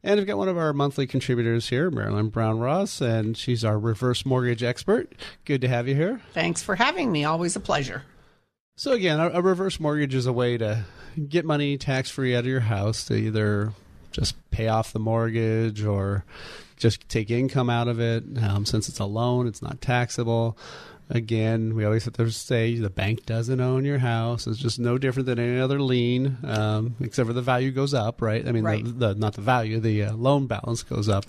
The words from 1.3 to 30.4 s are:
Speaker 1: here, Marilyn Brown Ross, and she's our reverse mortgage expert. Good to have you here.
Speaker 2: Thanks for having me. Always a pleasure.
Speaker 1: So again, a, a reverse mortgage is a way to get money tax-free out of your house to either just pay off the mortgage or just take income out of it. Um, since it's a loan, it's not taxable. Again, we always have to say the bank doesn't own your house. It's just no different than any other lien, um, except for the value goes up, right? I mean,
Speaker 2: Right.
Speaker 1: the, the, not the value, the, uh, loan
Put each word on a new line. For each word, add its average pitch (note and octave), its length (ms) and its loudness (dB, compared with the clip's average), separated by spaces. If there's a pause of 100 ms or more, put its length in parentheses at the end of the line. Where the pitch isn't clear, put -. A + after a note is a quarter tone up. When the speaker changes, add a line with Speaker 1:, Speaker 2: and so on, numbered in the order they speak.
Speaker 1:
here, C#3+ 220 0
Marilyn G#2 380 -2
Brown A2 300 0
Ross, D3+ 420 -2
and A2+ 340 0
she's A#2 300 -2
our G#2+ 120 2
reverse A#2 480 0
mortgage B2 380 0
expert. F#3+ 500 0 (300)
Good C#3 180 0
to B2+ 60 0
have A#2+ 200 0
you C3+ 80 2
here. G3+ 260 0 (120)
Speaker 2:
Thanks E3+ 300 -2
for G3 120 -2
having C4+ 360 2
me. D3 140 0
Always E3 300 0
a G#3 40 -6
pleasure. C3+ 440 -2 (760)
Speaker 1:
So C#4 160 -2
again, F3+ 260 2
a, E3 100 2
a E3+ 120 0
reverse F#3 380 0
mortgage D3 360 0
is B2 120 0
a B2+ 60 0
way A#2+ 240 2
to G#2+ 280 -2 (420)
get D#3 180 0
money D3 320 0
tax-free C3 580 -2
out A#2+ 60 2
of A#2+ 40 -4
your C3 160 0
house G#2+ 440 0
to A2+ 100 0
either G#2+ 580 0 (380)
just - 240 -2 (160)
pay A2+ 160 0
off A2 260 0
the A2 60 -2
mortgage A2+ 840 0
or G2 400 0 (540)
just - 320 0
take A2 220 0
income B2+ 380 2
out A#2+ 180 2
of A#2 120 -2
it. A#2 240 0 (180)
Um, G2+ 240 0
since G#2+ 220 0
it's - 120 -12
a G#2 60 0
loan, A#2+ 420 0
it's - 160 -8
not - 180 -10
taxable. A#2 760 0 (520)
Again, A2+ 640 0
we A2 120 0
always A2 180 2
have A#2 120 -6
to A2+ 160 2
say A#2 440 0
the A2 140 -2
bank G2 360 -2
doesn't A#2 360 0
own B2+ 240 2
your C#3+ 120 0
house. A#2 480 0
It's A2+ 140 -4
just B2 180 -2
no A#2+ 200 2
different C3 280 0
than B2 140 0
any A#2+ 180 0
other C3 240 0
lien, B2+ 640 2
um, A2 560 0
except B2 280 0
for A#2 60 -2
the B2 80 -2
value B2+ 300 2
goes C3+ 220 0
up, A#2 280 -2
right? A2 240 0
I A#2+ 60 -2
mean, A2+ 140 2
Speaker 2:
Right. G#2+ 180 0
Speaker 1:
the, A#2+ 80 -4
the, A#2 240 0
not G#2+ 200 0
the G#2 60 -8
value, A2+ 380 0
the, G#2+ 240 2
uh, G2+ 100 -2
loan C3 340 2